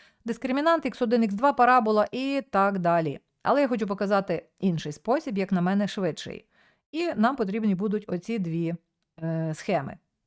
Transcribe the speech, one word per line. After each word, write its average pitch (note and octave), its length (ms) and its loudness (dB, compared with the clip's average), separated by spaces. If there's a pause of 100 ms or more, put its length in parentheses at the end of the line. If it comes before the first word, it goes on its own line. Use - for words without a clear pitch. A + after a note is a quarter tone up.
(240)
дискримінант C#4 640 0
ікс A#3 160 -6
один, A#3 220 2
ікс G3+ 100 -2
два, C4+ 180 2
парабола A3+ 600 4
і C4+ 380 -2
так G3 280 2
далі. E3+ 420 0 (220)
Але C4+ 180 4
я C#4 80 4
хочу A3 180 -2
показати G3 600 -2 (120)
інший D#3+ 340 -2
спосіб, B3 460 -4
як F#3+ 140 -2
на F3+ 80 2
мене, G3 280 0
швидший. - 580 -6 (460)
І E4 240 -2
нам A#3+ 200 2
потрібні G#3+ 380 0
будуть G#3 340 -2
оці F#3 300 -4
дві, E3+ 360 -2 (480)
е, D#3+ 320 -4
схеми. D3+ 440 -4 (280)